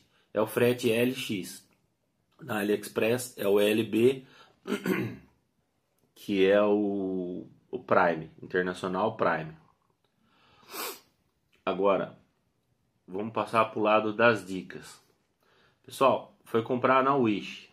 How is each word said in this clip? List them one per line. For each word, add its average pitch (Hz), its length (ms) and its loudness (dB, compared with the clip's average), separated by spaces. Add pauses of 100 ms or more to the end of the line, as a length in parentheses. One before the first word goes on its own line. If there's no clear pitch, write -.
(320)
é 104 80 0
o 110 60 0
frete 120 460 0
L 123 220 0
X. - 540 -10 (720)
Na 113 180 -6
AliExpress 107 760 -2
é 101 120 -2
o 101 100 4
L 107 240 2
B, 117 420 2 (400)
<clears throat> - 600 -4 (920)
que 95 300 0
é 104 160 6
o, 98 840 -2 (240)
o - 80 -8
Prime, 85 520 2 (120)
Internacional 92 760 -4
Prime. 80 360 -2 (2250)
Agora, 92 520 0 (920)
vamos 104 240 -8
passar 110 340 0
pro 110 140 -8
lado 107 320 2
das 107 340 2
dicas. 92 560 -12 (800)
Pessoal, - 640 0
foi 113 180 0
comprar 127 400 2
na 139 140 2
Wish. 110 560 0